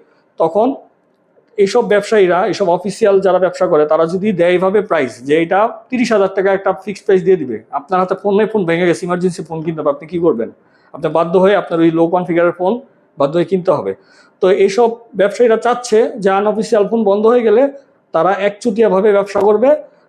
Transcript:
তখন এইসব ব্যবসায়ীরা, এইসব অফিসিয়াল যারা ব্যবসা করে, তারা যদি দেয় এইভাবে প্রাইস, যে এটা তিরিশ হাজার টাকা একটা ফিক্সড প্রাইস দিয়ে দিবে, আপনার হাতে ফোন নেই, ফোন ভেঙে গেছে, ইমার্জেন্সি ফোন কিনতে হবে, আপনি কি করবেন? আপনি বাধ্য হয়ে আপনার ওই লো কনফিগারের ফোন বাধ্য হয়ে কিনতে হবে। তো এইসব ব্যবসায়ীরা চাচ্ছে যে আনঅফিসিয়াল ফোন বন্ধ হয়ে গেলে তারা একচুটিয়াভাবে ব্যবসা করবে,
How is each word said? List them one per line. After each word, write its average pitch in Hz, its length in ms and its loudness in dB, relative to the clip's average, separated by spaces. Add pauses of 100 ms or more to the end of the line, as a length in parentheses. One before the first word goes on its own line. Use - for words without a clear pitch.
(380)
তখন 208 380 0 (840)
এইসব 202 300 0
ব্যবসায়ীরা, 196 600 2
এইসব 170 220 -2
অফিসিয়াল 196 500 0
যারা 185 200 2
ব্যবসা 180 280 0
করে, 151 180 2
তারা 160 200 2
যদি 190 260 -2
দেয় 170 200 0
এইভাবে 190 300 2
প্রাইস, 151 400 -4
যে 147 200 0
এটা 190 280 0 (200)
তিরিশ 247 220 -2
হাজার 196 240 2
টাকা 196 180 2
একটা 190 200 -2
ফিক্সড 202 320 -12
প্রাইস 185 180 2
দিয়ে 180 140 4
দিবে, 120 340 -8
আপনার 147 280 -4
হাতে 185 240 -2
ফোন 202 120 0
নেই, 214 120 2
ফোন 214 180 -2
ভেঙে 170 220 0
গেছে, 170 180 -2
ইমার্জেন্সি 175 380 -4
ফোন 160 180 -10
কিনতে 156 200 -6
হবে, 151 80 0
আপনি 143 180 -6
কি 170 120 -6
করবেন? 117 320 0 (420)
আপনি 151 160 -6
বাধ্য 170 300 0
হয়ে 196 160 4
আপনার 170 240 -2
ওই 165 120 4
লো 165 160 0
কনফিগারের 175 440 0
ফোন 190 280 -4 (380)
বাধ্য 139 160 -2
হয়ে 170 120 0
কিনতে 180 260 -2
হবে। 98 240 -4 (460)
তো 185 80 2
এইসব 196 400 2 (260)
ব্যবসায়ীরা 214 420 2
চাচ্ছে 240 640 0
যে 190 100 0
আনঅফিসিয়াল 202 580 0
ফোন 226 160 -2
বন্ধ 202 220 2
হয়ে 247 160 4
গেলে 233 300 2 (400)
তারা 165 220 0
একচুটিয়াভাবে 202 800 0
ব্যবসা 202 280 0
করবে, 214 360 4 (340)